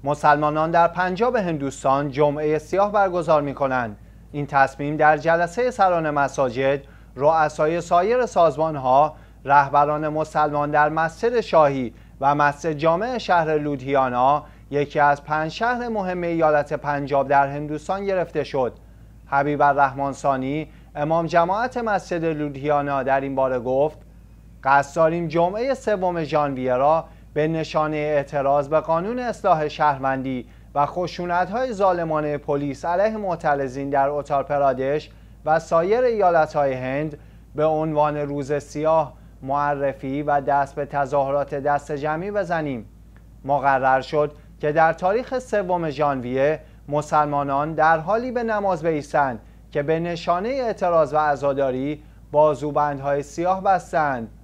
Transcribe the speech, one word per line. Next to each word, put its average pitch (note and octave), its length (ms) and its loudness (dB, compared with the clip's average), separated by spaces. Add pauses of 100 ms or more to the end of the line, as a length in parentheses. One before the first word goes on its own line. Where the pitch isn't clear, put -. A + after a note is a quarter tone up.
مسلمانان D3+ 640 2
در E3+ 180 4
پنجاب F#3 480 -2
هندوستان C#3+ 720 -2
جمعه D3+ 480 0
سیاه G3 340 0
برگزار F3 500 2
می‌کنند. B2+ 540 -2 (360)
این D3 140 -6
تصمیم D3 500 0
در D3+ 200 6
جلسه E3+ 540 0
سران F3+ 400 2
مساجد، C#3 680 0 (360)
رؤسای D#3 640 2
سایر G3 460 2
سازمان‌ها، D3+ 880 2 (300)
رهبران C#3+ 640 4
مسلمان D3+ 600 -2
در D3+ 180 4
مسجد E3 520 -2
شاهی C#3 540 2 (260)
و C#3 140 2
مسجد D3 380 0
جامع F3 460 0
شهر D#3+ 400 0
لودهیانا، C3+ 840 0 (260)
یکی C#3+ 300 -2
از C#3+ 240 4
پنج D#3 260 -4
شهر A#3+ 380 -4
مهم F#3 340 -4
ایالت D#3 500 2
پنجاب C#3+ 560 -2
در C#3 200 4
هندوستان D3+ 560 -6
گرفته E3 400 -2
شد. B2 280 -2 (540)
حبیب C#3+ 360 0
الرحمن C#3 500 2
ثانی، C#3 560 -4 (260)
امام D#3+ 320 0
جماعت F#3+ 500 0
مسجد F#3 480 -2
لودهیانا، C#3+ 760 -2
در C3+ 180 2
این C#3 140 -6
باره C3 240 0
گفت: C3 400 0 (680)
"قصد C#3+ 320 2
داریم E3 320 2
جمعه F#3+ 460 0
سوم F#3 500 -2
ژانویه C3+ 500 0
را D3+ 300 2 (300)
به D#3 140 0
نشانه D#3 480 -2
اعتراض C#3+ 720 0
به D#3 120 2
قانون E3+ 380 -2
اصلاح F#3 500 0
شهروندی C3+ 800 -2 (280)
و C#3+ 120 2
خشونت‌های F3+ 880 -4
ظالمانه E3 640 0
پلیس C#3+ 460 -4
علیه G3 320 0
معترضین C#3 760 -2
در C#3 180 2
اتار C#3+ 340 -2
پرادش C#3 680 0 (340)
و D#3 140 2
سایر F3+ 460 0
ایالت‌های E3 680 2
هند C3+ 460 -6 (360)
به D3 100 0
عنوان D#3 520 0
روز C#3+ 360 -6
سیاه D3 600 0 (300)
معرفی C#3 800 -2
و C#3+ 180 0
دست C#3 340 0
به C#3+ 120 -6
تظاهرات C#3+ 680 -2
دست C#3+ 380 -2
جمعی D#3 380 -4
بزنیم. D#3+ 580 -4 (560)
مقرر C3 560 2
شد D3 320 0 (280)
که D3+ 120 0
در D#3+ 200 4
تاریخ A3 460 -2
سوم F3+ 520 -2
ژانویه C3+ 680 0 (280)
مسلمانان D3 840 0
در D#3+ 240 4
حالی A3+ 340 -4
به A#3+ 100 -2
نماز G3+ 400 -2
بایستند D3 580 0 (300)
که D3 120 -2
به D#3+ 180 0
نشانه F3 500 -4
اعتراض F3 600 0
و D3+ 40 0
عزاداری C#3 840 -2 (300)
بازوبندهای D3 880 0
سیاه F3+ 400 -2
بستند. E3 640 -2 (160)